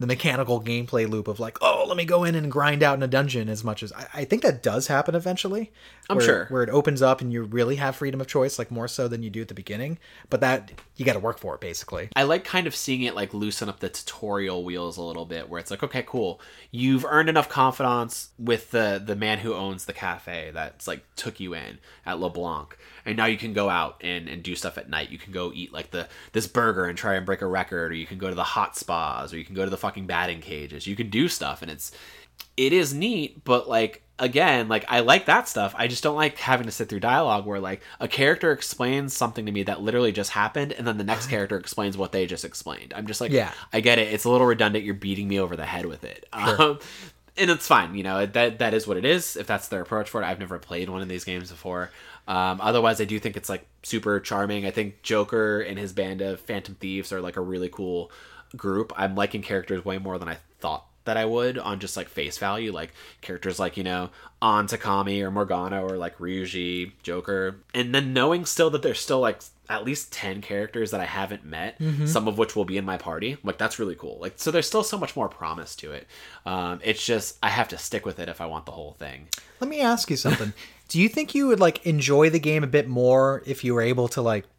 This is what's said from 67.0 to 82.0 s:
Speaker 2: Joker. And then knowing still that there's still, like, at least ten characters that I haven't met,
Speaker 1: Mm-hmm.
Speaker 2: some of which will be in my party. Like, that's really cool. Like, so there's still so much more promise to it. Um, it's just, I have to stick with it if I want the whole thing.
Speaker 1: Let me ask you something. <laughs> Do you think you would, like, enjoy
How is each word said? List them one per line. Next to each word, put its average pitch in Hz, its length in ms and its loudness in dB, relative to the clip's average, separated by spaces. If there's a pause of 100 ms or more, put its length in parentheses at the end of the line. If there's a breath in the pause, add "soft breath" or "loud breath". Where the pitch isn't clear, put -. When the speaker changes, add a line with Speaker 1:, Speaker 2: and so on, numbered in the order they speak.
Speaker 2:
Joker. 95 580 -4 (140)
And 123 200 -2
then 139 180 2
knowing 156 320 4
still 160 260 2
that 143 120 0
there's 143 160 0
still, 131 220 0
like, 117 200 2 (280)
at 107 160 -4
least 139 280 -6
ten 98 280 -8
characters 104 520 -4
that 101 80 -2
I 90 40 -2
haven't 98 400 -6
met, 80 340 -10
Speaker 1:
Mm-hmm. 151 280 0
Speaker 2:
some 117 220 2
of 104 100 -2
which 110 180 2
will 104 80 2
be 92 120 -4
in 98 80 -2
my 95 140 -2
party. 95 460 -6
Like, 98 140 -2
that's 110 200 -2
really 98 160 -4
cool. - 260 -14
Like, 92 160 -8
so - 140 -2
there's 156 160 2
still 220 180 2
so 214 140 -4
much 156 160 -6
more 113 140 0
promise 80 480 -8
to 76 160 -12
it. 73 160 -14 (360 loud breath)
Um, 90 380 -4
it's 107 240 0
just, 110 340 0
I 101 100 4
have 110 180 2
to 80 100 -10
stick - 260 -6
with 92 140 -6
it 85 100 -6
if 82 120 -10
I 85 60 -6
want 80 200 -8
the 73 60 -14
whole 78 200 -12
thing. 73 360 -14 (320 loud breath)
Speaker 1:
Let 262 100 -4
me 302 100 -4
ask 233 300 2
you 147 60 0
something. 110 360 0 (180)
<laughs> - 180 -20
Do 165 120 2
you 208 80 6
think 302 260 -2
you 277 140 4
would, 226 120 6
like, 170 260 4
enjoy 147 440 6